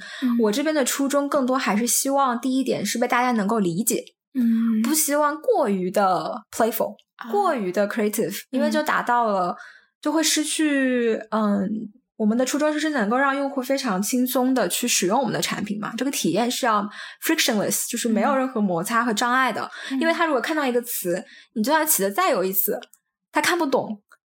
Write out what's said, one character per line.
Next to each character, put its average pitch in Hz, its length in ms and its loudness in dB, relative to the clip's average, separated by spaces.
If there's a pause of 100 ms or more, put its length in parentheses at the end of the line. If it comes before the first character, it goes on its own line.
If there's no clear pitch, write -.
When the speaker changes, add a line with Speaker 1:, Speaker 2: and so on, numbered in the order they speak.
(220)
Speaker 1:
嗯。 240 180 2
Speaker 2:
我 214 100 4
这 277 140 0
边 311 100 0
的 277 100 2
初 277 220 0
衷 285 220 0
更 277 180 0
多 254 100 2
还 233 200 0
是 240 100 0
希 - 240 0
望 262 300 2
第 262 180 0
一 262 60 0
点 196 200 -2
是 220 140 -4
被 240 80 0
大 247 160 2
家 254 80 2
能 214 160 2
够 220 140 2
理 175 240 0
解。 - 180 -2 (320)
Speaker 1:
嗯。 226 480 2
Speaker 2:
不 233 100 0
希 285 220 0
望 294 260 0
过 349 280 2
于 190 240 -2
的 185 580 0
playful， - 460 -2 (220)
Speaker 1:
啊。 233 120 -14
Speaker 2:
过 392 240 2
于 196 160 -2
的 202 160 0
creative， 208 500 -2
Speaker 1:
嗯。 - 140 -10
Speaker 2:
因 262 100 0
为 - 80 2
就 302 140 0
达 233 180 0
到 240 300 2
了， 185 240 0 (480)
就 302 80 -2
会 320 100 2
失 302 220 2
去， 262 800 0 (100)
嗯， 202 400 0 (460)
我 220 80 -2
们 220 140 2
的 254 60 2
初 254 120 -2
衷 302 160 2
就 302 60 -4
是 311 120 -2
能 233 180 0
够 247 80 0
让 269 180 2
用 277 160 -2
户 277 100 -4
非 269 160 -2
常 226 240 -2
轻 247 240 0
松 254 300 2
地 208 140 2
去 - 180 -2
使 196 220 0
用 220 100 2
我 277 60 2
们 214 80 -2
的 147 80 -4
产 - 240 -4
品 208 160 -6
嘛， - 160 -8
这 254 80 -4
个 277 80 -2
体 180 180 -2
验 220 180 0
是 254 160 -4
要 208 240 2 (360)
frictionless， 262 680 0
就 233 80 -6
是 240 100 -2
没 208 120 2
有 269 160 2
任 262 100 0
何 233 140 -4
摩 180 240 0
擦 233 200 0
和 240 80 0
障 240 200 0
碍 254 200 2
的。 - 160 -6 (220)
Speaker 1:
嗯。 269 100 -2
Speaker 2:
因 330 60 2
为 330 60 4
他 330 120 0
如 311 80 2
果 262 80 2
看 311 160 -2
到 294 80 0
一 254 60 0
个 240 120 2
词， 185 420 -4 (300)
你 214 80 0
就 247 100 2
算 311 120 4
起 311 180 0
得 196 80 2
再 359 200 2
有 190 140 2
意 190 80 0
思， - 260 -2 (540)
他 302 80 0
看 339 180 2
不 311 80 0
懂， 220 340 0 (280)